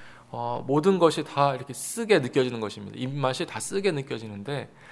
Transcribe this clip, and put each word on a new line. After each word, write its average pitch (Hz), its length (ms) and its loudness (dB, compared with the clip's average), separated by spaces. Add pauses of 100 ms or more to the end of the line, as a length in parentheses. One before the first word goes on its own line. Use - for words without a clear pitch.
(300)
어, 117 360 -6
모든 151 320 6
것이 160 260 4
다 143 300 2
이렇게 127 180 -10
쓰게 220 460 2
느껴지는 123 420 2
것입니다. 104 380 -8
입맛이 131 480 -2
다 - 140 -8
쓰게 196 320 -2
느껴지는데 117 800 -8 (180)